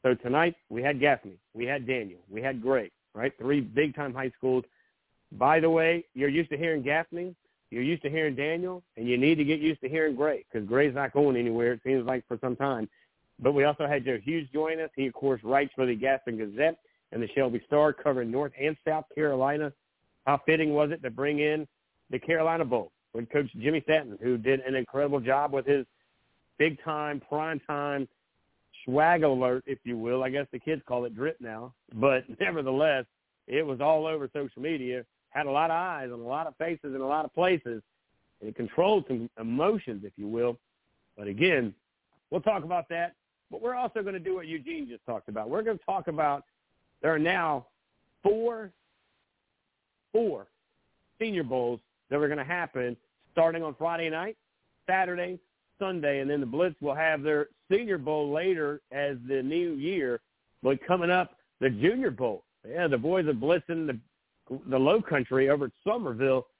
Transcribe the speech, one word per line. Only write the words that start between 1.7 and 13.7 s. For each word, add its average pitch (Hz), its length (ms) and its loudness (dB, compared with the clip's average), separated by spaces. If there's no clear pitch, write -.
Daniel, 107 320 -4
we 107 140 -8
had 131 180 -4
Gray, 120 300 0
right? 123 240 -2
Three 139 220 2
big-time 139 520 -2
high 131 240 -6
schools. 127 280 0
By 160 140 6
the 165 100 4
way, 165 340 2
you're 139 140 0
used 156 100 -4
to 147 60 -4
hearing 160 260 -2
Gaffney, 170 540 -4
you're 127 220 -2
used 160 100 -4
to 143 80 -2
hearing 156 240 0
Daniel, 175 480 -4
and 117 120 -4
you 123 80 2
need 151 200 6
to 151 80 2
get 151 160 2
used 156 220 0
to 131 60 -6
hearing 156 280 0
Gray 143 360 0
'cause 107 120 -4
Gray's 131 320 2
not 139 160 -2
going 139 240 4
anywhere, 120 380 2
it 113 100 -10
seems 131 220 2
like, 131 200 -4
for 117 120 -6
some 123 180 -4
time. 127 320 -2
But 135 140 4
we 143 100 4
also 147 240 2